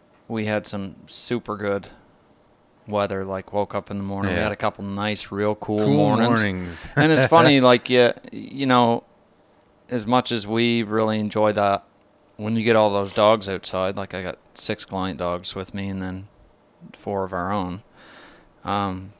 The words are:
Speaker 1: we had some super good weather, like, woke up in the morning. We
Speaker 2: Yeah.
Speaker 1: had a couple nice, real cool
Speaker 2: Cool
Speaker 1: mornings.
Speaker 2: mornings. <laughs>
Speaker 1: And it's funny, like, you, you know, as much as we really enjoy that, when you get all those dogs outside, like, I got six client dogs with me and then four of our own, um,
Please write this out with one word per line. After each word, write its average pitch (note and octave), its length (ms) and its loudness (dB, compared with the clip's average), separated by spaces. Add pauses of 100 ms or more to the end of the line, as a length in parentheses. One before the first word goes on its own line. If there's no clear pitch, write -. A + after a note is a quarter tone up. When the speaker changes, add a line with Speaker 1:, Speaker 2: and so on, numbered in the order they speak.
(280)
Speaker 1:
we A2+ 180 -4
had G#2+ 220 -2
some G2 280 -8 (120)
super - 500 -6
good G2+ 300 -4 (1000)
weather, G2+ 380 -2
like, F#2+ 260 -8
woke G2+ 220 -2
up G2+ 160 -6
in G2+ 80 -6
the G2 60 -6
morning. G2 300 -4
We F2 40 -2
Speaker 2:
Yeah. E2+ 60 0
Speaker 1:
had G#2 80 -2
a G2+ 40 -6
couple G#2 280 -6
nice, G2+ 480 -6
real G#2 240 0
cool G#2+ 240 -4
Speaker 2:
Cool C3+ 160 4
Speaker 1:
mornings. A2+ 340 2 (140)
Speaker 2:
mornings. F2+ 480 -6
<laughs> - 40 -20
Speaker 1:
And D3 160 4
it's C3+ 140 6
funny, D#3 340 8
like, B2 300 6
you, B2 240 6 (180)
you A2+ 360 -8
know, A#2+ 360 4 (840)
as A#2 160 -4
much B2 260 2
as G#2+ 140 -4
we A#2 380 0
really G#2+ 360 0
enjoy G#2+ 340 0
that, G2+ 300 0 (540)
when G#2+ 180 -4
you A2+ 80 -2
get A2+ 120 4
all G#2+ 180 4
those G2 200 -2
dogs G#2+ 360 4
outside, F#2 480 -4
like, G2 160 -10
I F#2+ 80 -8
got F2 160 -10 (160)
six - 320 -6
client F#2 320 -6
dogs F2 380 -6
with F#2+ 180 -10
me G2 160 -8
and F#2+ 120 -6
then F#2 260 -10 (680)
four G2 300 -6
of F#2 100 -8
our F2+ 180 -4
own, F#2 300 -4 (840)
um, G2 560 -4